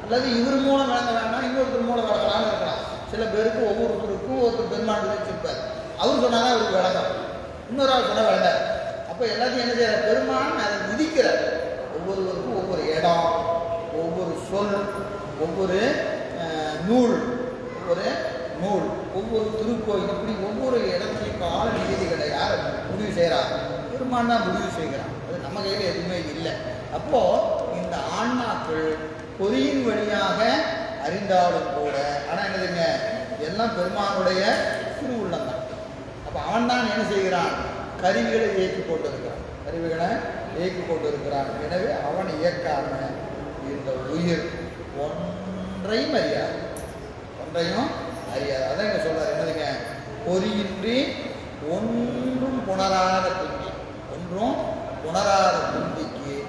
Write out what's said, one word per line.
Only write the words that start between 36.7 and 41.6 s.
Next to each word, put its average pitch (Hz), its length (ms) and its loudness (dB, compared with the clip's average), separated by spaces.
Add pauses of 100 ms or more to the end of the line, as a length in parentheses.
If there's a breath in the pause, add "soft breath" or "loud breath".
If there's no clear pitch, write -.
தான் 240 220 2
என்ன 214 200 2
செய்கிறான்? 185 420 2 (480)
கருவிகளை 226 440 4 (120)
இயக்கி 185 320 0
கொண்டிருக்கிறான், - 520 -4 (240)
கருவிகளை 165 420 -2 (500)
இயக்கி 180 320 -2
கொண்டிருக்கிறான். 143 600 0 (160)